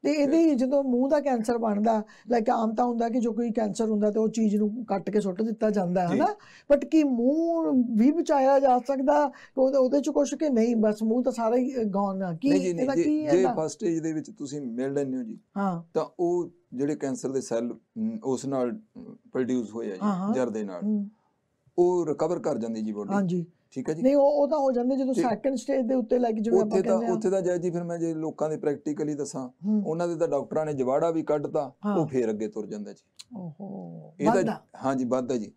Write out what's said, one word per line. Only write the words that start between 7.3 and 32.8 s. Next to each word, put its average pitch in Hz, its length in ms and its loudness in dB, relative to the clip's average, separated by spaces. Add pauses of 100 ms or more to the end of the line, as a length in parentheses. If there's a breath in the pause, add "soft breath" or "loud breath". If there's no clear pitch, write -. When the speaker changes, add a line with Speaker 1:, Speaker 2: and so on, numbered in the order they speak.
Speaker 1:
ਵੀ 233 140 6
ਬਚਾਇਆ 277 500 4
ਜਾ 262 180 6
ਸਕਦਾ 277 540 2 (240 loud breath)
ਉਹਦੇ, 269 220 4
ਉਹਦੇ 262 220 4
ਚ 285 100 -2
ਕੁਛ 285 240 0
ਕਿ 311 140 -2
ਨਹੀਂ, 240 280 2
ਬਸ 214 260 2
ਮੂੰਹ 226 220 0
ਤਾਂ 254 80 0
ਸਾਰਾ 226 240 0
ਹੀ 254 200 0
gone 196 460 -2
ਆ? 175 180 -4
ਕੀ 269 80 0
Speaker 2:
ਨਹੀਂ 190 120 4
ਜੀ, 180 120 0
ਨਹੀਂ, 170 100 -2
Speaker 1:
ਇਹਦਾ 269 120 0
Speaker 2:
ਜੇ, 170 80 2
Speaker 1:
ਕੀ - 240 0
Speaker 2:
ਜੇ 185 120 2
Speaker 1:
ਇਹਦਾ 190 200 2
Speaker 2:
ਫਸਟ 156 180 -4
ਸਟੇਜ 170 220 -2
ਦੇ 160 140 -4
ਵਿੱਚ 156 180 -6
ਤੁਸੀਂ 147 300 -10
ਮਿਲ 127 320 -4
ਲੈਂਦੇ 135 260 -2
ਹੋ 127 40 -6
ਜੀ, 113 160 -10 (180)
Speaker 1:
ਹਾਂ। 180 260 -4 (120)
Speaker 2:
ਤਾਂ 160 120 0 (120)
ਉਹ 175 320 0 (240)
ਜਿਹੜੇ 143 220 -2
ਕੈਂਸਰ 135 340 -4
ਦੇ 135 100 -2
ਸੈੱਲ, 120 380 -4 (200)
ਅਮ, 110 260 -4
ਉਸ 131 220 -2
ਨਾਲ, 127 240 -2
ਅਮ, - 460 -14 (160)
ਪ੍ਰੋਡਿਊਸ 123 420 -2
ਹੋਏ 113 160 -6
ਆ 95 40 -6
ਜੀ, 92 80 -10
Speaker 1:
ਹਾਂ, 104 140 0
ਹਾਂ। 196 180 -2
Speaker 2:
ਜ਼ਰ 240 160 0
ਦੇ 214 140 -4
ਨਾਲ, 185 180 -10
Speaker 1:
ਹੂੰ। 208 280 -2 (680)
Speaker 2:
ਉਹ 175 280 2
ਰਿਕਵਰ 160 320 -2
ਕਰ 147 200 -2
ਜਾਂਦੀ 110 240 -4
ਜੀ 107 100 -4
ਬਾਡੀ। 104 220 -6
Speaker 1:
ਹਾਂਜੀ। 180 320 0 (280)
Speaker 2:
ਠੀਕ 131 140 -6
ਹੈ 160 60 0
ਜੀ। 160 80 -8
Speaker 1:
ਨਹੀਂ, 269 140 4
ਉਹ, 285 160 6
ਉਹ 285 160 2
ਤਾਂ 311 100 0
ਹੋ 269 140 2
ਜਾਂਦੇ 247 240 0
ਜਦੋਂ 262 180 0
Speaker 2:
ਤੇ - 80 0
Speaker 1:
ਸੈਕੰਡ 254 340 0
ਸਟੇਜ 269 300 -2
ਦੇ 262 80 0
ਉੱਤੇ, 254 220 0
like 233 240 0
ਜਿਵੇਂ 226 180 4
ਆਪਾਂ 220 80 4
Speaker 2:
ਉੱਥੇ 196 160 2
ਤਾਂ, 226 80 0
Speaker 1:
ਕਹਿੰਦੇ 226 160 2
ਹਾਂ। 190 80 2
Speaker 2:
ਉੱਥੇ 214 160 0
ਤਾਂ 190 120 2
ਜੈ 180 140 0
ਜੀ 175 140 -2
ਫਿਰ 175 140 -4
ਮੈਂ 170 140 -6
ਜੇ 165 160 -2
ਲੋਕਾਂ 156 340 -4
ਦੇ 156 80 -4
practically 151 600 -4
ਦੱਸਾਂ, 139 320 -8 (180)
Speaker 1:
ਹੂੰ। 214 200 2
Speaker 2:
ਉਹਨਾਂ 170 220 -2
ਦੇ 170 80 -4
ਤਾਂ 165 120 0
ਡਾਕਟਰਾਂ 143 380 -2
ਨੇ 151 60 -4
ਜਵਾੜਾ 139 380 0
ਵੀ 160 120 -2
ਕੱਢਤਾ, 151 500 -2 (120)
Speaker 1:
ਹਾਂ। 202 120 0
Speaker 2:
ਉਹ 160 100 2
ਫੇਰ 123 240 0
ਅੱਗੇ 107 180 -4
ਤੁਰ 107 180 -8
ਜਾਂਦਾ 104 260 -12